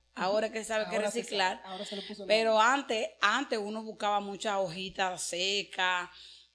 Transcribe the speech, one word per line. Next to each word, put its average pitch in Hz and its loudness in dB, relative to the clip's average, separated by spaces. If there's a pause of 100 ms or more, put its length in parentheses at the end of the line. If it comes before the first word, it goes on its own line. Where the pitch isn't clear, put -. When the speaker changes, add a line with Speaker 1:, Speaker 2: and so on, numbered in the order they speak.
(160)
Speaker 1:
ahora 208 0
es 226 -12
que 220 -6
se 214 -6
sabe 214 -2
que - -8
es 220 -2
Speaker 2:
Ahora 208 0
se 233 -4
Speaker 1:
reciclar, 202 0
Speaker 2:
sabe, - -18
ahora 196 -8
se 202 -10
le 196 -8
puso 202 -12
Speaker 1:
pero 220 6
Speaker 2:
nombre. 214 8
Speaker 1:
antes, 254 2 (120)
antes 226 2
uno 220 -8
buscaba 208 0
muchas 202 -4
hojitas 185 -2
secas, 180 -2 (440)